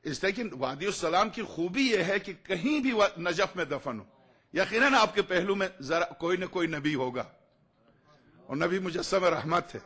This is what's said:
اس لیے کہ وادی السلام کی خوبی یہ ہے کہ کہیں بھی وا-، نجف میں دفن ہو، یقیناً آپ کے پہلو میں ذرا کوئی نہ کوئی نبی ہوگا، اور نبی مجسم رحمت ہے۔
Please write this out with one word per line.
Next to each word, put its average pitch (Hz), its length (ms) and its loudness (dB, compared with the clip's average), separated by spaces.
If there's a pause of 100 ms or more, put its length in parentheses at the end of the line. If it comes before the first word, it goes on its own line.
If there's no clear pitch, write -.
اس 143 200 -6
لیے 196 80 2
کہ 240 200 -4
وادی 135 340 -4
السلام 185 440 2
کی 226 120 -8
خوبی 190 500 0
یہ 190 120 4
ہے 196 160 2
کہ 196 140 -10 (100)
کہیں 202 360 0
بھی 262 120 2
وا-، 208 260 4
نجف 175 380 0
میں 175 100 -2
دفن 135 340 -6
ہو، 98 60 -16 (480)
یقیناً 220 420 2
آپ 214 200 4
کے 202 60 2
پہلو 185 340 2
میں 196 120 0 (140)
ذرا 160 240 0
کوئی 170 320 -2
نہ 185 80 -2
کوئی 170 220 0
نبی 151 280 0
ہوگا، 127 280 -2 (1200)
اور 131 100 -8
نبی 175 240 0
مجسم 185 460 0
رحمت 165 500 0
ہے۔ - 100 -6